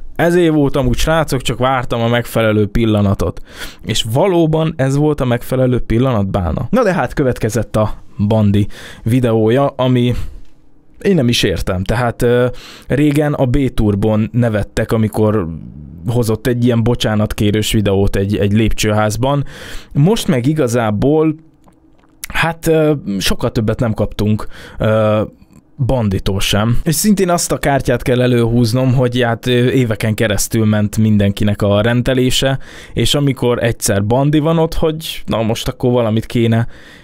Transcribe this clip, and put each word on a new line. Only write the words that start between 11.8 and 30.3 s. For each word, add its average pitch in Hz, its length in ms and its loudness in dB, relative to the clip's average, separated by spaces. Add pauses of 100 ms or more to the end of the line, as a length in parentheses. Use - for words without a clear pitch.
Tehát, 120 380 -2
ö, 123 240 2 (400)
régen 147 460 2
a 139 140 0
B-Turbon 110 880 0
nevettek, 113 600 -2
amikor 107 560 0 (580)
hozott 113 400 0
egy 120 180 0
ilyen 117 180 2
bocsánatkérős 107 880 0
videót 101 440 2
egy, 101 200 0
egy 101 160 0
lépcsőházban. 107 920 0 (480)
Most 190 360 2
meg 127 180 0
igazából, 135 880 2 (960)
hát, - 380 -2
ö, 156 260 4 (260)
sokkal - 340 -2
többet 110 280 -2
nem 110 140 -2
kaptunk, 107 520 -2 (320)
ö, 110 420 2 (680)
Banditól 104 540 0
sem. 117 420 0
És 160 120 0
szintén 190 360 2
azt 175 220 -2
a 143 60 -2
kártyát 135 440 0
kell 123 200 0
előhúznom, 120 720 2
hogy 123 280 0
hát, 117 240 -2
ö, 123 220 2
éveken 113 460 0
keresztül 110 500 0